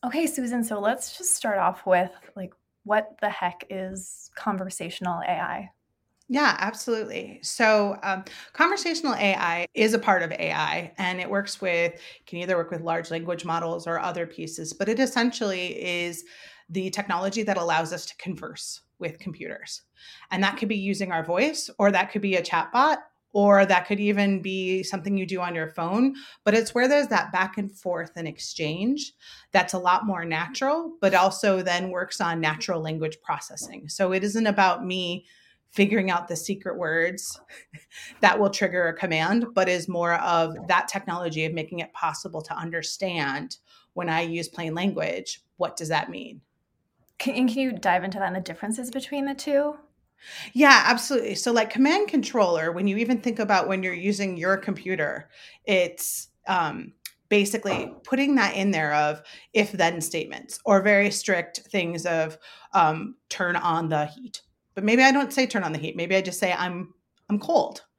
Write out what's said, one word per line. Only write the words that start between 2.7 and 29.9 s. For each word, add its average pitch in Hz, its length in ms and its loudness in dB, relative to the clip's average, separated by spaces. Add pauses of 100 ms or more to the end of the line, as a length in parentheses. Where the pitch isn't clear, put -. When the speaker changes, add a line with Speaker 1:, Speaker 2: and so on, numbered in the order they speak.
Speaker 1:
what 214 340 0
the 208 100 0
heck 185 400 -6
is 190 640 -10
conversational 185 920 -4
A 180 40 0
I? 180 400 -4 (580)
Speaker 2:
Yeah, 269 280 2
absolutely. - 840 -6
So, 214 600 2
um, 190 220 -4 (300)
conversational 330 600 0
A 196 200 2
I 175 380 -2
is 220 200 4
a 226 60 2
part 190 240 4
of 165 80 -4
A 160 220 -2
I, 156 440 -2
and 185 220 -4
it 180 100 -8
works 202 300 -4
with, 170 400 0 (260)
can 170 140 -10
either 175 160 -2
work 165 160 -2
with 175 80 -6
large 165 320 -4
language 170 320 -6
models 170 440 -4
or 165 120 -2
other 175 260 -4
pieces, 160 460 -12
but 196 160 -4
it 226 140 0
essentially 226 800 0
is 175 400 -4 (460)
the 185 220 -4
technology 196 520 -2
that 196 140 0
allows 165 340 0
us - 140 -8
to - 100 -14
converse - 640 -12 (200)
with 165 200 -8
computers. - 640 -12 (500)
And 196 120 0
that 202 120 2
could 226 140 -4
be 214 80 0
using 196 340 -2
our 165 140 0
voice, 226 520 0
or 202 140 6
that 190 180 2
could 208 120 -4
be 190 160 0
a 175 40 2
chatbot, 247 580 2 (320)
or 202 320 8
that 185 220 4
could 208 140 -2
even 202 420 2
be 190 400 -2
something 190 340 -4
you 190 80 0
do 180 160 -4
on 175 140 -2
your 160 140 -4
phone. 202 480 0 (280)
But 214 120 4
it's 226 180 2
where 247 140 4
there's 285 220 4
that 196 220 2
back 190 280 -2
and 196 120 -6
forth 170 440 -6
and 165 120 -8
exchange 180 880 -4 (380)
that's 185 240 2
a - 20 -2
lot 180 300 2